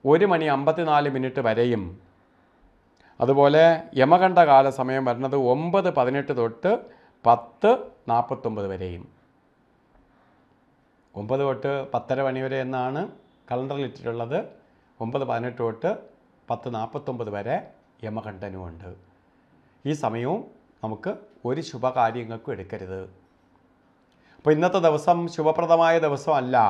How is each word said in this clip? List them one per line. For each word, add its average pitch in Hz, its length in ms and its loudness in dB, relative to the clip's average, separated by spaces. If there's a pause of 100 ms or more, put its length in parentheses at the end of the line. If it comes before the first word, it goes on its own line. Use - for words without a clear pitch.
ഒരു 170 280 6
മണി 160 240 0
അമ്പത്തിനാല് 147 600 2
മിനിറ്റ് 131 300 -4
വരെയും, 113 360 0 (1400)
അതുപോലെ 143 400 6 (360)
യമകണ്ഠകാല 160 680 6 (120)
സമയം 131 300 -2
വരുന്നത് 131 280 -2 (140)
ഒമ്പത് 170 380 0 (100)
പതിനെട്ട് 139 400 0
തൊട്ട് 117 320 -2 (540)
പത്ത് - 460 2 (400)
നാൽപത്തൊമ്പത് 113 640 -2
വരെയും. 92 320 -10 (2000)
ഒമ്പത് 117 320 -4
തൊട്ട് 139 260 -4 (200)
പത്തര 127 340 -4
മണി 131 180 -4
വരെ 135 200 -4
എന്നാണ് 131 360 -4 (480)
കലണ്ടറിൽ 135 400 -4
ഇട്ടിട്ടുള്ളത്. 117 480 -8 (640)
ഒമ്പത് 127 300 -4
പതിനെട്ട് 120 320 -6
തൊട്ട് 117 280 -2 (580)
പത്ത് 120 280 -6
നാൽപത്തൊമ്പത് 117 600 -8
വരെ 110 200 -4 (500)
യമകണ്ഠനുമുണ്ട്. 95 840 -12 (960)
ഈ 147 180 -2
സമയവും 120 400 -4 (400)
നമുക്ക് 110 300 -8 (380)
ഒരു 151 200 -4
ശുഭകാര്യങ്ങൾക്കും 117 840 -4
എടുക്കരുത്. 95 440 -12 (1400)
അപ്പോൾ 151 180 2
ഇന്നത്തെ 175 320 2
ദിവസം 156 320 2 (160)
ശുഭപ്രദമായ 165 580 4 (120)
ദിവസമല്ല. 139 500 0 (140)